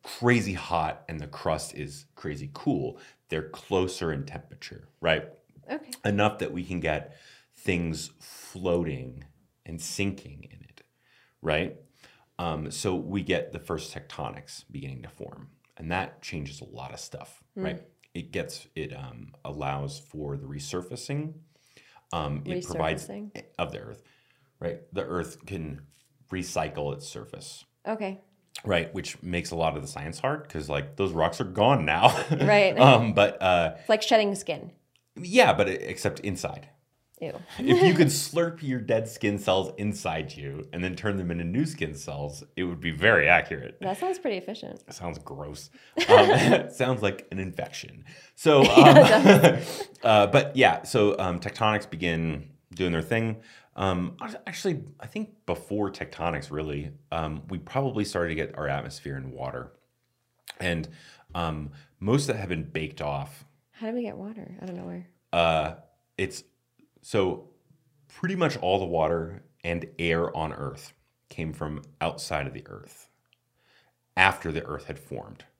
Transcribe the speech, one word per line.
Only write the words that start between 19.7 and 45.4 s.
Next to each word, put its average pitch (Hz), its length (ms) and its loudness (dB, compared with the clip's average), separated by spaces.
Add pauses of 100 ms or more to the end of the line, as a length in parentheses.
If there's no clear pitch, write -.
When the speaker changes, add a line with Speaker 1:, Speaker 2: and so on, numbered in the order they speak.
Speaker 1:
for 73 380 -10
the 69 100 -12
resurfacing. 120 880 -8 (800)
Um, 73 340 -4
it - 180 -6
provides - 420 -4
Speaker 2:
Resurfacing? 208 380 -14 (140)
Speaker 1:
of - 140 -4
the - 60 -12
earth, 107 240 -16 (560)
right? 85 220 -8 (120)
The 92 120 -4
earth 85 420 -6
can 80 360 -10 (480)
recycle 76 640 -4
its 71 120 -14
surface. - 580 -16 (220)
Speaker 2:
Okay. 196 340 -6 (440)
Speaker 1:
Right, 85 280 0
which - 300 -10
makes 87 300 -4
a 85 40 -6
lot 80 200 0
of 73 60 -8
the 71 60 -12
science 76 300 -10
hard 147 300 -4
'cause, 73 200 -8
like, 71 280 -4
those 95 160 -2
rocks 82 280 0
are 127 40 -2
gone 104 400 4
now. 82 240 4
<laughs> - 220 0 (100)
Speaker 2:
Right. 208 380 4
Speaker 1:
Um, 120 360 8
but, 101 260 4
uh, 87 380 2
Speaker 2:
It's - 100 -12
like 220 140 2
shedding 208 320 4
skin. 170 380 -8 (440)
Speaker 1:
Yeah, 185 360 4
but 92 160 2
it, 92 140 -4
except - 380 -4
inside. - 480 -8 (520)
Speaker 2:
Ew. - 140 -10 (240)
Speaker 1:
If 349 240 6
you 381 120 8
Speaker 2:
<laughs> - 60 4
Speaker 1:
could 156 80 10
slurp - 540 -2
your 131 180 -2
dead 113 280 0
skin 104 300 -2
cells 95 380 0
inside 82 560 -4
you 69 400 -12
and 87 100 -6
then 90 140 -4
turn 101 220 -4
them 90 120 -4
into 85 140 -4
new 110 220 -2
skin 78 280 -8
cells, 71 480 -10 (140)
it 92 80 -4
would 87 160 -6
be 82 120 -4
very 80 360 6
accurate. 76 520 2
Speaker 2:
That 196 180 -4
sounds 370 200 -4
pretty 220 200 -4
efficient. - 500 -12
Speaker 1:
It - 60 -18
sounds 82 240 -10
gross. 73 500 -14 (400)